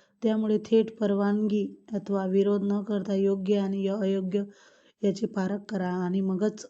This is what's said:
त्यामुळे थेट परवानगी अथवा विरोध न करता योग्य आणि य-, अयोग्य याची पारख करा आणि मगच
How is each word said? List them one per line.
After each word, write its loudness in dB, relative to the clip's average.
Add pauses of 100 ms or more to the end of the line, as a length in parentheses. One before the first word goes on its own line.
(220)
त्यामुळे 2
थेट 4
परवानगी 2 (260)
अथवा -2
विरोध 2
न 0
करता -2
योग्य 2
आणि -2
य-, -2
अयोग्य 0 (600)
याची 0
पारख -4
करा -2 (140)
आणि 0
मगच -2